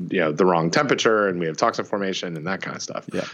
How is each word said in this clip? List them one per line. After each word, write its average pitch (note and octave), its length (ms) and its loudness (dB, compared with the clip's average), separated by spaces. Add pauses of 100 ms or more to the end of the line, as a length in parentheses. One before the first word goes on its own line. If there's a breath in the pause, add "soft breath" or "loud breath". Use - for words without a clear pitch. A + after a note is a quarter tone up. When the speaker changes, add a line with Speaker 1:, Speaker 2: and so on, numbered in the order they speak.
Speaker 1:
you F#2+ 100 0
know, D#2+ 140 2
the E2 120 2
wrong E2+ 240 4
temperature A2+ 600 2
and F2+ 100 0
we E2+ 80 -2
have D#2 100 -4
toxin A2+ 280 0
formation F#2 520 -4
and D2+ 120 -10
that F#2+ 120 -4
kind - 140 -8
of D#2 80 -10
stuff. - 300 -10
Speaker 2:
Yeah. F2+ 220 -4